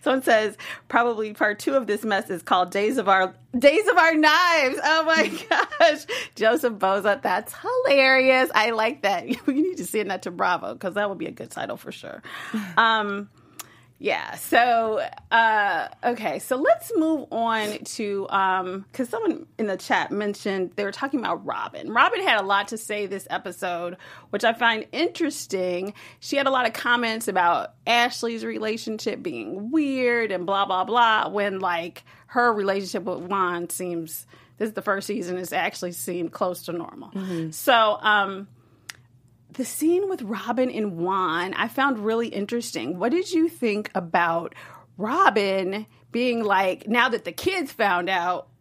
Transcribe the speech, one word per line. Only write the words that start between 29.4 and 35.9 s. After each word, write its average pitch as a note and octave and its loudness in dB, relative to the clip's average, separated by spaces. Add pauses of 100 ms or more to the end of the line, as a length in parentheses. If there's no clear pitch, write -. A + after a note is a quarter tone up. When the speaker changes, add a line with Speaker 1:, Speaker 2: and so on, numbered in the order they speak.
Speaker 1:
weird B3+ 2
and F3+ -2
blah, G3 2
blah, F#3 0
blah, A3 4
when, G3+ -2
like, F3 -4 (240)
her A#3+ 2
relationship G3 -2
with F3+ -4
Juan F3 -2
seems, E3+ -8 (320)
this A3 -2
is G#3+ -12
the G3+ -6
first G3 -2
season, F3+ -4
it's F3+ -8
actually F3 -2